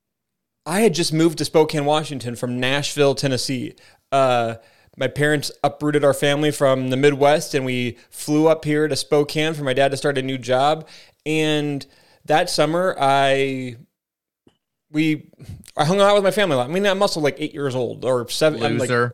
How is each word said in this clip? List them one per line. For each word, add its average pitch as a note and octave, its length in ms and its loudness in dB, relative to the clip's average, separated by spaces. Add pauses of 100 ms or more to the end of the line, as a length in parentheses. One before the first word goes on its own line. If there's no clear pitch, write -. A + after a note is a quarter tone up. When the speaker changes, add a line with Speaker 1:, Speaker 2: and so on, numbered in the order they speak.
(640)
Speaker 1:
I F3 140 -2
had G#3+ 160 4
just D#3+ 180 -2
moved D#3+ 260 2
to D3+ 60 -2
Spokane, D#3 400 2
Washington C#3+ 500 -2
from B2 240 -6
Nashville, C#3 540 0
Tennessee. B2+ 600 -4 (360)
Uh, B2 440 2 (420)
my C3 120 -2
parents D3 420 0 (100)
uprooted D3 440 0
our C#3 100 4
family D3 360 0
from C3 380 0
the B2+ 80 0
Midwest, C#3+ 560 2
and C3+ 120 -2
we B2 320 -4 (120)
flew D#3 380 0
up D#3+ 160 4
here D3+ 240 0
to C#3 80 -4
Spokane D3+ 580 -2
for D3 100 -8
my C3 100 -2
dad C3+ 180 2
to C3+ 60 -4
start C#3+ 200 -2
a C3 60 -2
new C3+ 160 -6
job. C#3 480 0 (400)
And D3+ 580 -2 (400)
that E3+ 240 2
summer, E3+ 480 0
I, C3+ 800 0 (1160)
we, D#3 400 -2 (440)
I D3 100 -2
hung F#3 140 2
out G3+ 140 4
with G3+ 100 2
my G3 60 2
family F#3 240 0
a C3+ 40 2
lot. B2 120 -2
I - 20 -8
mean, F#3+ 140 0
I'm G3 160 0
also, G3 180 0
like, C#3 200 0
eight D3+ 160 -8
years C#3+ 180 -4
old A2+ 320 -4
or B2 240 0
seven. - 320 0
I'm, A#2 160 -2
like, B2+ 120 -2
Speaker 2:
Loser. A#2+ 240 0